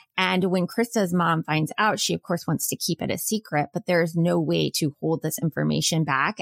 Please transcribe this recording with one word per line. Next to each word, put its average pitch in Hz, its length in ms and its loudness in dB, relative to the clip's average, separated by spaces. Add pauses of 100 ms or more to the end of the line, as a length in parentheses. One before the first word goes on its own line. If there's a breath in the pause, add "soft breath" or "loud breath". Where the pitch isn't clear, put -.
(180)
And 185 280 2
when 180 220 2
Krista's 208 460 0
mom 170 300 2
finds 156 340 0
out, 214 240 0
she, - 120 0
of 165 80 -4
course, - 240 -4
wants - 220 0
to - 80 -4
keep - 260 -4
it - 100 -2
a - 60 -4
secret, 160 560 -2
but - 120 -6
there 175 160 4
is 170 140 0
no 175 260 2
way 156 340 0
to 151 240 0
hold 160 220 -2
this - 200 -4
information 151 640 0
back 139 380 0